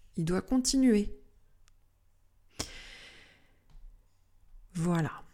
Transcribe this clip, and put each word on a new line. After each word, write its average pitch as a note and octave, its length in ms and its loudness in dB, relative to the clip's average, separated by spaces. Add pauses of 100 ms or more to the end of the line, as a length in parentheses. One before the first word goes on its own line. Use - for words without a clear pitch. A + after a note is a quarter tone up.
(160)
Il E3+ 80 -2
doit E3+ 180 0
continuer. B3+ 720 4 (3500)
Voilà. E3+ 380 0 (220)